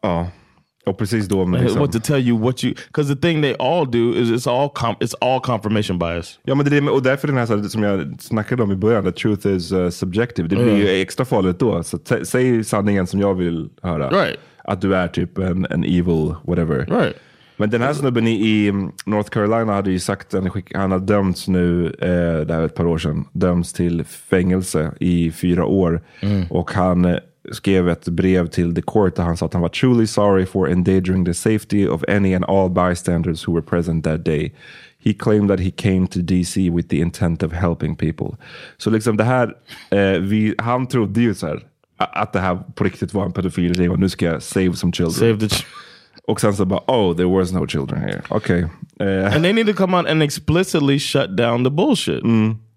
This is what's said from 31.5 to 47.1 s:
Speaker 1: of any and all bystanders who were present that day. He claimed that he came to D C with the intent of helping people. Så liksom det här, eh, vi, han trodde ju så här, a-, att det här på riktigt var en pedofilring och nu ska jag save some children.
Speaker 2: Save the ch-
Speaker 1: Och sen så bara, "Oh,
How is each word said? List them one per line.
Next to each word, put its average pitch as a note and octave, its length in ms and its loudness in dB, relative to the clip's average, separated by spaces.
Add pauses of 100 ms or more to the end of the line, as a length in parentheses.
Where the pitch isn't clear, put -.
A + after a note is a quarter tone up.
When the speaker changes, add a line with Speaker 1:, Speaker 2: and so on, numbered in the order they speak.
Speaker 1:
of D#2+ 200 -2
any G2 260 2
and F2+ 100 0
all F#2+ 260 2
bystanders F2 800 0
who E2+ 60 0
were E2 80 0
present E2 420 -2
that D#2+ 200 -2
day. D#2 300 -2 (500)
He A2 80 2
claimed G#2 380 2
that F#2+ 100 2
he F2+ 100 0
came F#2+ 360 0
to - 140 -4
D F2+ 240 2
C F2+ 260 0
with E2+ 180 -2
the - 100 -2
intent E2+ 440 -2
of E2 100 -4
helping E2+ 440 -2
people. - 400 -6 (420)
Så - 120 -2
liksom A2 260 0
det A2 80 2
här, B2 300 0 (360)
eh, G2 300 2
vi, G#2+ 380 0
han B2 280 -2
trodde A2 340 0
ju A2+ 140 2
så - 120 -8
här, D2+ 140 -6 (360)
a-, - 80 -2 (180)
att A2 100 -6
det F#2+ 80 0
här F#2 180 0 (160)
på G2+ 100 -4
riktigt F#2+ 300 -4
var G2 100 0
en F2 80 -4
pedofilring F2 580 0
och F#2 80 0
nu F#2+ 100 2
ska - 180 -2
jag D#2+ 160 -2
save F#2 300 0
some E2+ 200 -2
children. E2 200 -2
Speaker 2:
Save A2 260 2
the G#2+ 80 -2
ch- - 180 -4 (640)
Speaker 1:
Och G#2+ 140 -2
sen G#2 140 2
så G2+ 100 0
bara, F#2 220 0
"Oh, G2+ 300 2